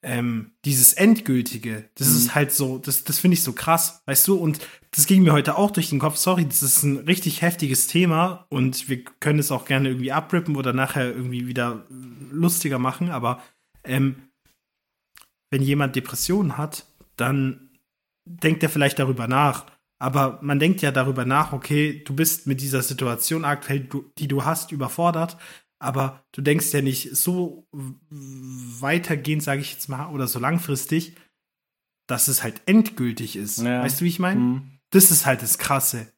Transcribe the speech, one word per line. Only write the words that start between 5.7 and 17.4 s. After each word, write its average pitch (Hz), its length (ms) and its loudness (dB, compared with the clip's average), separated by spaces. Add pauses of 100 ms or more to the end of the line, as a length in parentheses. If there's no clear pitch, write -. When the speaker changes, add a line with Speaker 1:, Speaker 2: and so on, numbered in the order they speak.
Speaker 1:
durch 180 200 -2
den 143 80 0
Kopf. 151 180 0
Sorry, 180 300 2
das 131 160 0
ist 135 200 2
ein 139 160 0
richtig 165 440 0
heftiges 165 440 0
Thema 175 600 2
und 131 400 -2
wir 127 160 -6
können - 340 0
es 143 140 0
auch 123 140 -4
gerne 135 240 2
irgendwie 131 220 -4
abrippen 160 440 0
oder 127 160 0
nachher 131 420 0
irgendwie 123 320 -6
wieder 120 380 -4 (460)
lustiger 156 480 0
machen. 131 320 -2
Aber, 123 320 -4 (420)
ähm, 135 320 0 (1400)
wenn 135 100 0
jemand 139 340 0
Depressionen 143 600 -2
hat, 151 300 -8 (300)
dann 135 540 -2 (540)